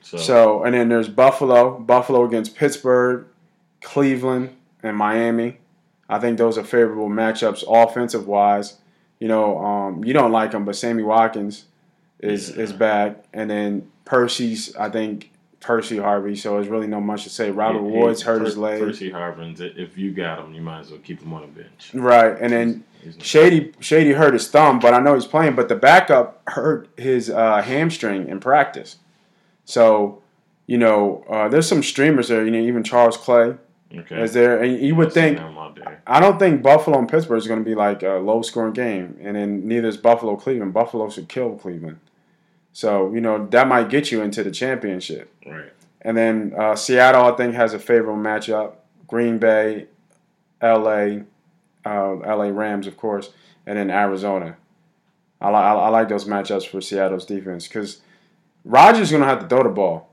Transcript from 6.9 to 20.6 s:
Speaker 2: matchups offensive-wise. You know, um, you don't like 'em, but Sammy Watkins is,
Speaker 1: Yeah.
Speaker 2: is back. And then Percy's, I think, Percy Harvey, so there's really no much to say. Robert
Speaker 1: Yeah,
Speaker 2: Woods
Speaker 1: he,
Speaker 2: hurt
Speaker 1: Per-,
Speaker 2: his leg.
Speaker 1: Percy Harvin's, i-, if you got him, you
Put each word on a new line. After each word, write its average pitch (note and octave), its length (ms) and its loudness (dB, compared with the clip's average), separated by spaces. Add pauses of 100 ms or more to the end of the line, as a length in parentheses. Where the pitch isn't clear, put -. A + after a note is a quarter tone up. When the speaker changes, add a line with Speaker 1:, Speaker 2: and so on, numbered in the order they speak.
Speaker 2:
matchups A2 580 -4
offensive-wise. G#2 1080 0 (420)
You A2+ 80 -6
know, G#2+ 320 0
um, G2+ 460 -6
you B2+ 80 -4
don't B2+ 180 4
like A2 220 0
'em, G2+ 100 -6
but G2+ 140 -6
Sammy A#2 260 -4
Watkins G#2+ 600 -2 (560)
is, G2+ 340 -6
Speaker 1:
Yeah. A2 80 -6
Speaker 2:
is G#2 100 -8
back. G#2 500 -2 (100)
And G#2+ 160 -8
then G#2 400 -4 (160)
Percy's, A#2+ 720 -2
I G#2 120 -6
think, G#2+ 420 -8 (280)
Percy A2+ 380 -4
Harvey, G2+ 380 -2
so G2+ 180 -6
there's G2+ 160 -4
really A2 180 -6
no G#2 140 -6
much G#2 240 -6
to F#2+ 40 -18
say. G#2 220 -6
Robert G#2+ 300 -2 (100)
Speaker 1:
Yeah, A2+ 120 -2
Speaker 2:
Woods A2+ 180 0
Speaker 1:
he, A#2 60 -6
Speaker 2:
hurt A2+ 120 0
Speaker 1:
Per-, A2 60 -2
Speaker 2:
his G#2 120 -6
leg. G#2+ 220 -4
Speaker 1:
Percy G2 300 -6
Harvin's, E2 500 -12
i-, - 160 -14
if F2+ 220 -16
you G2 140 -6
got E2 280 -10
him, D#2 140 -18
you E2 80 -16